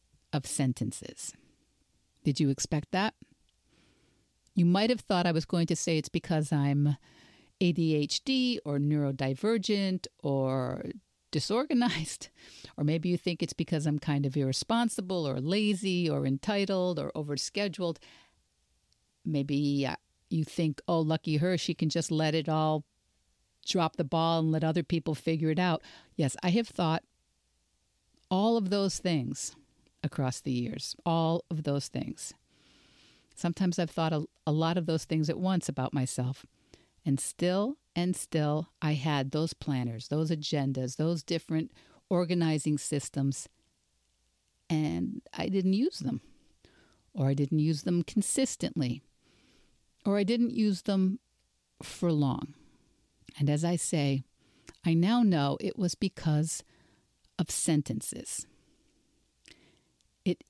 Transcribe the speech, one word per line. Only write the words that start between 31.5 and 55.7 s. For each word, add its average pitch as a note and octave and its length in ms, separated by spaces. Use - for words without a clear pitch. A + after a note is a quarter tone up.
of D#3 140
those C#3+ 240
things. - 440
Sometimes F3 440
I've E3 120
thought D#3+ 240
a, D3+ 100
a D3+ 60
lot E3 260
of D#3+ 80
those D#3+ 180
things D#3 240
at E3 100
once F#3 300
about C3+ 240
myself. B2+ 540
And C#3 160
still, G3 560
and F3+ 220
still, D3+ 540
I D3+ 140
had C#3 360
those D#3 220
planners, B2 560
those D#3 220
agendas, C3+ 640
those D#3+ 260
different D#3+ 480
organizing E3 680
systems, - 680
and D#3+ 500
I - 120
didn't F#3+ 260
use C4 240
them, - 240
or C#3 160
I C#3 60
didn't C#3+ 240
use D3+ 240
them F3 200
consistently, - 1000
or G3+ 120
I G3+ 60
didn't A#3 280
use G#3 300
them F#3+ 360
for - 280
long. D3 440
And C#3+ 120
as D3+ 140
I E3+ 120
say, C#3 480
I E3 100
now G#3 280
know D3+ 380
it - 180